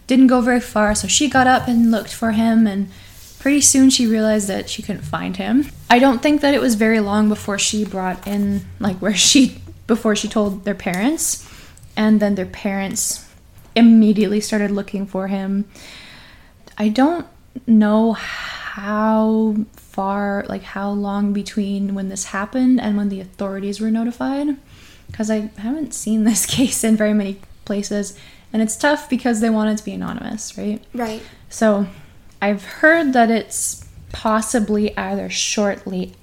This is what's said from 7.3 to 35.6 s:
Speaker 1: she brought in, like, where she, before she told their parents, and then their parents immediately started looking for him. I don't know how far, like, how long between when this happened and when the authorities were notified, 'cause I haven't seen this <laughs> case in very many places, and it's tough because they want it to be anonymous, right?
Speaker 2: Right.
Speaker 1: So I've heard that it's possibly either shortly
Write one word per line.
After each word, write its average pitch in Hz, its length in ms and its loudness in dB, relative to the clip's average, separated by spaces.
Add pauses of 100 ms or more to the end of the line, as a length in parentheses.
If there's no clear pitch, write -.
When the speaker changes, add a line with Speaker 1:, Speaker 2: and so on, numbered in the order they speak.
Speaker 1:
she 214 260 -2
brought 185 440 -6
in, 202 360 -2 (160)
like, 185 180 -2
where 202 180 -2
she, - 440 4 (280)
before 220 280 0
she 208 120 -6
told 202 380 -2
their 202 100 -4
parents, 202 760 -4 (480)
and 214 220 4
then 202 160 2
their 185 100 -4
parents 196 800 -6 (480)
immediately 214 640 6
started 208 300 -2
looking 202 380 -4
for 190 220 -6
him. 196 360 -2 (1120)
I 214 120 0
don't 294 360 2 (400)
know 220 480 4
how 220 1400 -2 (200)
far, 202 760 -4
like, 196 140 -8
how 202 280 -8
long 202 400 -2
between 196 640 -4
when 196 140 -6
this 190 160 -8
happened 254 560 0
and 208 160 0
when 202 100 0
the 196 140 -6
authorities 196 580 -8
were 220 120 -2
notified, 262 680 -4 (560)
'cause 220 180 -4
I 214 260 -2
haven't 254 360 -6
seen 214 320 0
this 214 200 2
<laughs> - 120 -4
case - 260 0
in 220 140 4
very 214 160 2
many 196 260 -2 (240)
places, 202 540 -4 (340)
and 220 100 0
it's 220 140 0
tough 294 340 0
because 240 300 0
they 226 100 2
want 214 200 2
it 214 80 -2
to - 80 -10
be 196 80 -10
anonymous, - 640 -8
right? 208 260 -6 (100)
Speaker 2:
Right. 226 280 -6 (280)
Speaker 1:
So 202 380 0 (540)
I've 202 240 -2
heard 311 480 2
that 233 180 4
it's - 540 -4 (260)
possibly 214 840 -2
either 190 320 -6
shortly 185 920 -4